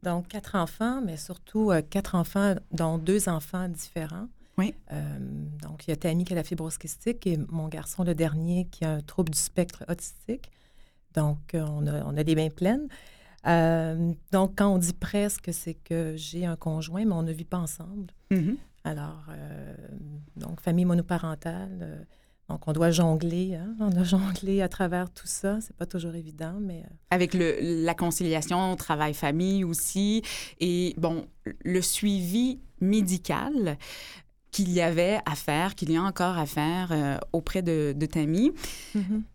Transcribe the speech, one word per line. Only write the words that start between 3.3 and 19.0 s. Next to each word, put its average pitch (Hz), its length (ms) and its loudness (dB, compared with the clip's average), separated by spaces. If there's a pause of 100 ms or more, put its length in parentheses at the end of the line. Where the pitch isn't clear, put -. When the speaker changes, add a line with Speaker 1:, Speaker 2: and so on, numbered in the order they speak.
Speaker 1:
différents. 165 560 -8 (340)
Speaker 2:
Oui. 196 140 2 (180)
Speaker 1:
Euh, 147 100 -6 (640)
donc, 151 240 -12
il 170 40 0
y - 20 2
a - 20 0
Tammy 170 300 0
qui 185 80 -4
a - 20 0
la 160 80 0
fibrose 160 340 -6
kystique - 480 -4
et 165 220 2
mon 160 220 -4
garçon, 156 340 -4
le 175 100 2
dernier, 165 560 2
qui - 140 -6
a 160 80 2
un 151 80 0
trouble 160 300 0
du 156 100 -2
spectre - 500 -2
autistique. - 640 -6 (640)
Donc, 151 220 2 (160)
euh, 160 120 0
on 147 220 -2
a, 147 160 -2
on 143 140 -4
a 151 60 2
les 160 120 4
mains 156 140 2
pleines. 240 400 2 (580)
Euh, 165 640 4 (220)
donc, 190 240 4
quand 202 160 6
on 185 40 6
dit 175 140 2
presque, 202 600 -2
c'est 165 220 -6
que 165 420 -2
j'ai 160 280 -6
un 165 120 -2
conjoint, 160 480 -2
mais 208 80 4
on 165 100 0
ne 165 80 -2
vit 160 140 -6
pas 185 120 -4
ensemble. 175 540 -6 (200)
Speaker 2:
Mhm. 190 260 2 (260)
Speaker 1:
Alors, 156 460 -8